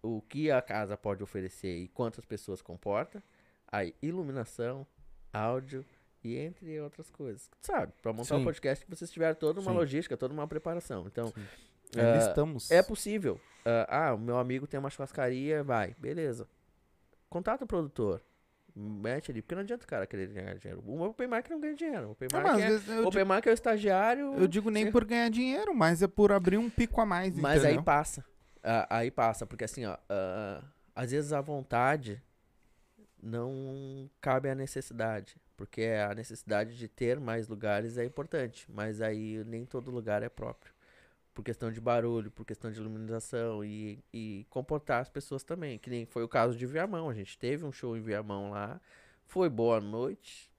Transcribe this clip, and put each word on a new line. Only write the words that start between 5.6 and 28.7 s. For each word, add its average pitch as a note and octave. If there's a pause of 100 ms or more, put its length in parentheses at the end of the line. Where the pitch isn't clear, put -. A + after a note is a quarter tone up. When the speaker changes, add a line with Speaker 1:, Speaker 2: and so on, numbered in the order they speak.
Speaker 1:
e A#2
entre D#3
outras D3
coisas. B2 (120)
Sabe, - (100)
pra A2+
montar B2
um C#3+
Speaker 2:
Sim. C3
Speaker 1:
podcast D3
que -
vocês E3+
tiveram D#3+
toda D#3+
uma F#3+
Speaker 2:
Sim. F3+
Speaker 1:
logística, D3+
toda C3
uma D3+
preparação. D#3
Então, A#2
Speaker 2:
Sim. G#2+ (560)
Ainda A#2
Speaker 1:
ah, - (120)
Speaker 2:
estamos. D3
Speaker 1:
é F3
possível. G3+ (240)
Ah, A#2
ah, B2
o G#2+
meu A#2+
amigo B2+
tem C#3
uma C#3
churrascaria, C#3
vai, A#2
beleza. C#3 (840)
Contata A3
o -
produtor. C3+ (560)
Mete G#2+
ali, A2+
porque E3
não F#3+
adianta A#3+
o -
cara G2+
querer F#2+
ganhar F#2+
dinheiro. F#2+
O C#3
open A3
mic A#3+
não D#4+
ganha D4+
dinheiro. C4
O -
open B2+
Speaker 2:
Não, -
Speaker 1:
mic F#4+
Speaker 2:
mas A3
às G3+
Speaker 1:
é, A3
Speaker 2:
vezes G#3
eu A3+
Speaker 1:
open G3
Speaker 2:
digo, F#3+
Speaker 1:
mic A3
é A3+
o -
estagiário, A3+
Speaker 2:
eu F#3+
digo G3+
nem G#3+
Speaker 1:
você G#3+
Speaker 2:
por A3+
ganhar A#3
dinheiro, C4
mas E3+
é G3
por G3+
abrir F#3+
um A#3
pico A3+
a A3
mais, F#3
Speaker 1:
Mas D3
aí D#3
Speaker 2:
entendeu? D#3
Speaker 1:
passa. D3 (380)
Ah, A2+ (120)